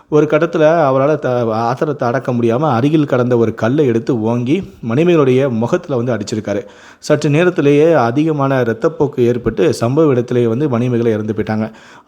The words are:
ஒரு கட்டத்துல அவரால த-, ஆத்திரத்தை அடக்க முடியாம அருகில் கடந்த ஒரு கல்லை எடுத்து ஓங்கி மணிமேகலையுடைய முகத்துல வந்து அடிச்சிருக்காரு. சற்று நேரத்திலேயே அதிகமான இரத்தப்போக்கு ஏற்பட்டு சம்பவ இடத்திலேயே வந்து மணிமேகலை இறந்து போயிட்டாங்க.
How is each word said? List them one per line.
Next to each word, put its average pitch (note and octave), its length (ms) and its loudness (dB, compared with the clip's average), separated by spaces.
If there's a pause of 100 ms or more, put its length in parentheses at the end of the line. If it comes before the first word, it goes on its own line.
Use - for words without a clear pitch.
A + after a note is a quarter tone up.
ஒரு D3+ 180 2
கட்டத்துல E3+ 360 0
அவரால D3 560 2
த-, B2 340 -2
ஆத்திரத்தை B2 560 -2
அடக்க B2+ 240 -4
முடியாம A#2 260 0
அருகில் D3 460 2
கடந்த B2 320 0
ஒரு A2 180 2
கல்லை C3+ 320 0
எடுத்து A2+ 360 0
ஓங்கி B2 400 -2 (260)
மணிமேகலையுடைய C#3 640 2
முகத்துல B2 460 -2
வந்து A#2 180 -2
அடிச்சிருக்காரு. G#2 500 -6 (340)
சற்று D3 320 0
நேரத்திலேயே D#3 640 2
அதிகமான C#3 680 0
இரத்தப்போக்கு B2+ 580 -2
ஏற்பட்டு A#2+ 600 0
சம்பவ C#3+ 280 2
இடத்திலேயே B2 380 0
வந்து B2+ 220 -2
மணிமேகலை A#2+ 440 0
இறந்து G#2+ 200 -4
போயிட்டாங்க. G#2+ 380 -4 (380)